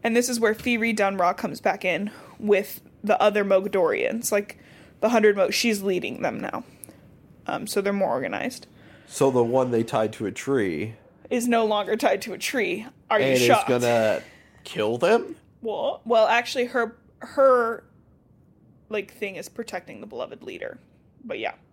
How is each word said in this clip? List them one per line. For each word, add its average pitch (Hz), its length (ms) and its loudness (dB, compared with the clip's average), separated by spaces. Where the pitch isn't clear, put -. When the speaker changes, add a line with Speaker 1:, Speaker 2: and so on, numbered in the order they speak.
Speaker 1:
And 233 140 0
this 240 120 2
is 240 120 -4
where 220 120 2
Firi 233 420 0
Dunra 190 420 0
comes - 240 -6
back 185 240 -2
in 185 260 -2
with 202 400 0
the 202 180 2
other 208 220 2
Mogadorians. 196 880 0
Like, 208 260 -2
the 220 100 2
hundred 214 260 6
Mo-, 190 140 2
she's 214 320 0
leading 190 400 -2
them - 180 -4
now. - 240 -8
Um, - 220 -6
so 208 120 -2
they're 202 120 -2
more 196 180 0
organized. - 560 -6
Speaker 2:
So 135 240 2
the 123 140 4
one 127 260 2
they 117 140 2
tied 110 300 0
to 110 120 -6
a 92 60 -4
tree 110 600 -2
Speaker 1:
is 247 180 -2
no 226 160 2
longer 208 320 -2
tied 202 260 0
to 214 120 -10
a - 40 -14
tree. 214 480 -4
Are 220 80 2
you 135 80 2
Speaker 2:
and 135 80 4
is 123 80 4
Speaker 1:
shocked? 123 260 4
Speaker 2:
gonna 120 540 2
kill 110 340 -2
them? 226 380 2
Speaker 1:
Well, 208 420 -4
well, 220 220 4
actually, 247 400 0
her, 233 300 -2
her, 247 640 2
like, 208 220 -6
thing 196 240 -8
is - 120 -12
protecting 180 520 -12
the 107 60 -14
beloved - 360 -10
leader. - 360 -10
But 180 140 -8
yeah. 107 140 -4